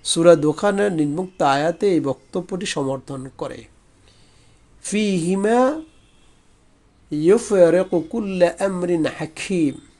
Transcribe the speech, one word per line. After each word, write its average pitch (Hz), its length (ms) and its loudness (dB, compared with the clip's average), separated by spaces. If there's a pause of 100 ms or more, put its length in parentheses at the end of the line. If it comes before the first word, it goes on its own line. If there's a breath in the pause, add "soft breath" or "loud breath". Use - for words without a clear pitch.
সূরা 170 320 6
দোকানের 196 560 0
নিম্নোক্ত 165 500 -4
আয়াতে 160 480 0
এই 160 100 2
বক্তব্যটি 175 680 -8
সমর্থন 135 640 -6 (100)
করে। 127 260 -12 (1160 soft breath)
ফীহিমা 208 1000 0 (1300)
ইউফরিকু 180 880 4
কুল্লা 185 580 -2
আমরিন 175 480 0
হাকীম। 151 760 -4 (180)